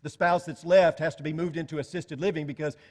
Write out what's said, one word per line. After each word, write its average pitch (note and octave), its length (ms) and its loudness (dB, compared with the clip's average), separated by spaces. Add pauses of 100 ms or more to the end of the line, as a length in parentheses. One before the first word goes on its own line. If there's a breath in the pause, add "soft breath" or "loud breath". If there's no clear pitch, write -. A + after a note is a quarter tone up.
The C#3+ 80 -10
spouse F3 340 0
that's D#3+ 220 -12
left F3 320 6
has D#3 160 -2
to - 80 -16
be D#3 100 -4
moved E3 240 -4
into D#3 220 -6
assisted D3 420 -8
living D#3+ 260 -2
because C#3+ 300 -6 (140 soft breath)